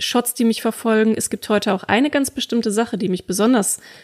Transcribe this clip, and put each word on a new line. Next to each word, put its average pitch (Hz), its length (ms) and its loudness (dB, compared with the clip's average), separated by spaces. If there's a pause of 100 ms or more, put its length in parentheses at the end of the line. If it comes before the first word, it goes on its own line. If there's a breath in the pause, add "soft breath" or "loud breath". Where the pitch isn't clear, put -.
Shots, - 300 -2
die 240 100 0
mich 226 180 2
verfolgen. 220 540 2
Es - 140 -4
gibt - 180 -8
heute 208 260 0
auch 190 100 -4
eine 240 260 2
ganz 277 220 0
bestimmte 226 400 -2
Sache, 220 260 -2
die 180 100 -2
mich 180 200 -4
besonders 208 520 2 (240 loud breath)